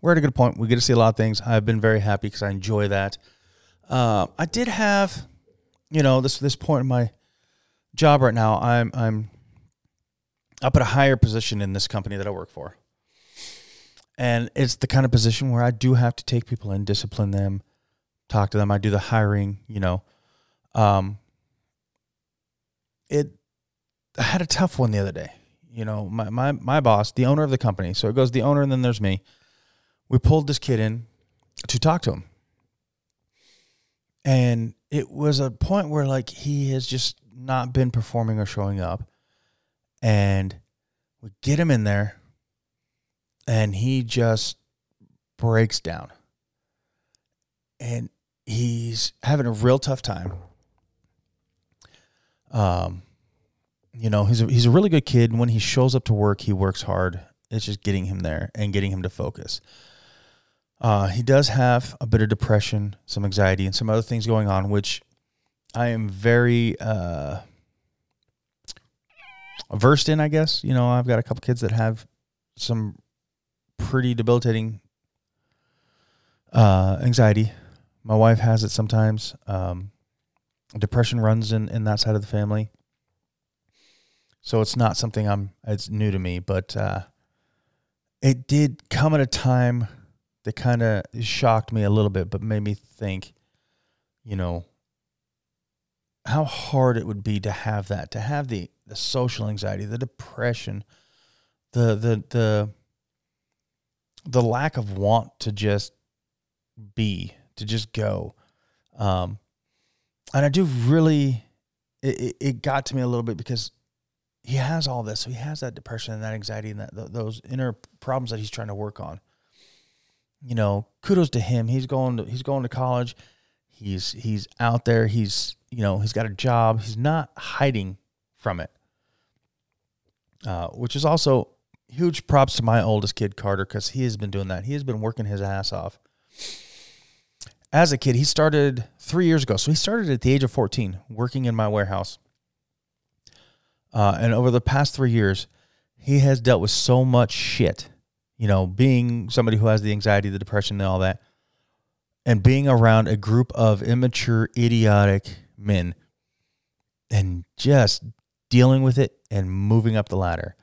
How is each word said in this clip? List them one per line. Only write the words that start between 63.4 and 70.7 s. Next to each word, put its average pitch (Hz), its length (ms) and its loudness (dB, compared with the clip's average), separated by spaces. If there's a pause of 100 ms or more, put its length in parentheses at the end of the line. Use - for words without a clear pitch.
and 95 100 -2
some 113 140 -2
other 110 140 0
things 113 240 -4
going 110 200 2
on, 95 220 0
which 101 320 -2 (720)
I 120 120 -2
am 110 240 -4
very, 117 680 2
uh, 87 600 -4 (2250)
versed 135 380 4
in, 156 100 2
I 151 80 0
guess. 156 340 0
You 131 120 -2